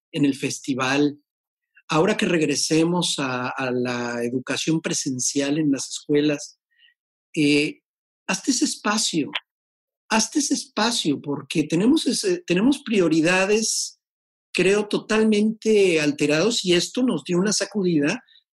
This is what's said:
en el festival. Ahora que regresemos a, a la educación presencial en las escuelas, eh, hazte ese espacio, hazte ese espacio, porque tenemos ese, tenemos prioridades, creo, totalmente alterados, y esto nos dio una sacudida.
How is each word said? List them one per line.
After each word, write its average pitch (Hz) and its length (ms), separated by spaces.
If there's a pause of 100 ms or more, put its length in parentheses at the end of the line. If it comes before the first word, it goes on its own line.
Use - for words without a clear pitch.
(120)
en 143 140
el 131 100
festival. 139 840 (680)
Ahora 190 300
que 208 80
regresemos 165 920
a, 127 300
a 131 220
la 120 520
educación 131 580
presencial 139 760
en 151 140
las 131 180
escuelas, 147 680 (760)
eh, 147 460 (460)
hazte 214 240
ese 277 140
espacio, 175 680 (760)
hazte 220 300
ese 285 140
espacio, 208 680
porque 143 420
tenemos 226 440
ese, 190 320
tenemos 214 440
prioridades, 190 1160 (540)
creo, 202 340
totalmente 214 1120
alterados, 151 640
y 175 100
esto 175 300
nos 196 200
dio 175 140
una 196 160
sacudida. 180 680 (300)